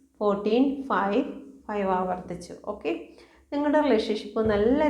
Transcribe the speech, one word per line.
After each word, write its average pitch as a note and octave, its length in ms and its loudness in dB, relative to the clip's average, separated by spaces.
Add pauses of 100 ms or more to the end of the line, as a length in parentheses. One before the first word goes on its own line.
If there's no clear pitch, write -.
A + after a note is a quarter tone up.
(200)
ഫോർട്ടീൻ, G#3+ 460 2 (240)
ഫൈവ്, G3+ 340 2 (440)
ഫൈവ് G#3 220 -2 (100)
ആവർത്തിച്ചു. F3+ 540 -6 (200)
ഓക്കെ, D#4 180 -6 (640)
നിങ്ങളുടെ D4 320 2
റിലേഷൻഷിപ്പ് A3 640 0
നല്ല G#3+ 300 2 (100)